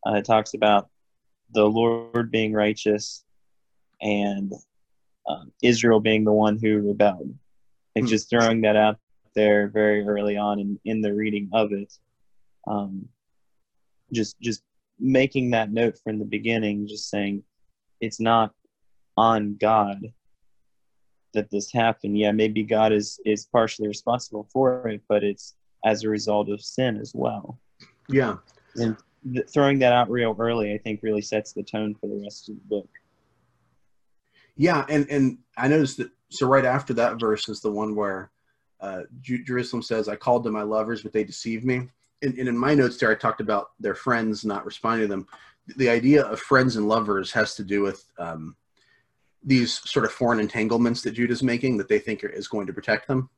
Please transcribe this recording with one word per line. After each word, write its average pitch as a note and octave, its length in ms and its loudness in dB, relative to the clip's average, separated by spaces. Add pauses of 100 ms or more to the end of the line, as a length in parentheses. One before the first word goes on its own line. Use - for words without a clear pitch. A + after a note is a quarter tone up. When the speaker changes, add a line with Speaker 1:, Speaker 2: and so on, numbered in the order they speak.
Speaker 1:
Uh, G#2+ 100 0
it G#2 100 0
talks A2 280 2
about G#2+ 360 4 (600)
the G#2+ 140 4
Lord A#2 640 0
being A2 240 0
righteous G#2+ 680 0 (800)
and, G2+ 500 -2 (760)
um, - 240 -8 (100)
Israel A#2 380 4
being A2 240 2
the G#2+ 100 2
one G#2+ 240 2
who G#2+ 240 2
rebelled. G2+ 520 0 (600)
Like, A2+ 100 0
Speaker 2:
Hmm. A#2 40 0
Speaker 1:
just A2 200 0
throwing A2+ 320 4
that G#2+ 140 4
out G#2+ 220 4 (380)
there G#2 340 4
very G#2 380 2
early G#2 300 -2
on G#2 220 -2
in, G2+ 260 -6
in A2 160 -2
the G#2 120 -2
reading G#2 400 -4
of A2 180 2
it. G2+ 200 -8 (760)
Um, G2+ 400 -6 (1040)
just, A2+ 300 -4
just A#2 200 -6 (380)
making C3 520 2
that A2+ 200 0
note A#2 320 0
from G#2+ 160 -6
the G#2 60 -6
beginning, G#2 640 -2
just G#2+ 220 -12
saying G2+ 340 -4 (580)
it's A2+ 180 -8
not A2+ 340 2 (640)
on G#2+ 420 2
God G#2+ 540 0 (1200)
that G#2+ 160 -4
this G2+ 220 -6
happened. A2+ 460 0
Yeah, G#2 140 2
maybe A2 320 0
God A2 280 4
is, G#2 340 -2
is G#2+ 200 0
partially A2 420 0
responsible A2 640 -6
for B2+ 360 0
it, G#2 200 -8
but G#2 160 2
it's G2+ 320 -6 (300)
as G#2+ 180 2
a A2 60 0
result G#2 400 -2
of G#2 120 -8
sin G#2+ 360 -4
as G#2+ 180 -12
well. - 440 -6 (500)
Speaker 2:
Yeah. B2+ 280 0 (380)
Speaker 1:
And A2+ 200 -2 (380)
th-, B2+ 180 -4
throwing C#3 280 4
that B2 140 6
out B2 180 2
real A#2 260 0
early, A2+ 360 0
I G#2 40 -6
think, G#2+ 240 -8
really G#2+ 220 -2
sets G#2+ 300 -4
the G2+ 100 -8
tone G#2+ 320 -6
for G#2 120 -12
the G#2 160 -8
rest - 260 -16
of G#2+ 60 -12
the - 120 -20
book. G2+ 220 -6 (1700)
Speaker 2:
Yeah, D#3 340 2
and, D3 200 2
and C#3 300 0 (180)
I B2 100 0
noticed D3 300 2
that, A#2+ 140 -8 (180)
so - 160 -4
right C3 200 4
after C3+ 280 0
that A#2 260 0
verse G#2+ 300 -2
is G#2 120 -10
the G#2+ 100 -2
one G#2+ 240 -4
where, G2 340 -4 (500)
uh, F#2+ 220 -10 (200)
Ju-, B2 220 -6
Jerusalem B2 380 -4
says, A2 260 -2
"I G#2 80 -6
called B2 280 0
to A2+ 80 -4
my G#2+ 100 -4
lovers, A2 400 -2
but G#2+ 120 -12
they G#2+ 100 0
deceived A2+ 420 -8
me." B2+ 220 -2 (340)
And, B2+ 160 -4
and B2+ 100 -4
in A#2+ 100 -2
my C#3 180 2
notes B2 220 4
there, A#2 120 2
I A2 60 4
talked A2 260 -2
about G#2 280 -2 (100)
their G#2 160 -4
friends A2 500 -2
not G2+ 200 -4
responding A2+ 400 -2
to - 20 -2
them. F#2+ 200 -6 (500)
The C3 120 2
idea C3 360 6
of A2 140 -6
friends B2+ 360 2
and G#2+ 120 0
lovers G#2 440 0
has G#2+ 240 0
to G#2 80 -10
do G2+ 180 -2
with, G2 240 -4 (140)
um, E2 360 -10 (920)
these B2+ 280 2 (160)
sort A#2+ 160 0
of G#2 60 -2
foreign A#2+ 280 0
entanglements A#2 600 0
that A#2 100 -4
Judah's A#2+ 320 -2
making B2 340 0
that G2 120 -4
they G#2+ 100 4
think G#2 240 -6
are, G#2 60 -6
is - 180 -10
going G#2 200 -6
to F#2+ 60 -8
protect - 340 -4
them. C3 300 -2